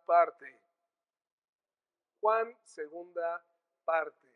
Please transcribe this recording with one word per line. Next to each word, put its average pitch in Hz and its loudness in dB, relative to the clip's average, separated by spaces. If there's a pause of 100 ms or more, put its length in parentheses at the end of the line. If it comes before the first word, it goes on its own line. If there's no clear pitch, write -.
parte. 160 2 (1600)
Juan, 226 0 (100)
segunda 170 -12 (400)
parte. 156 -6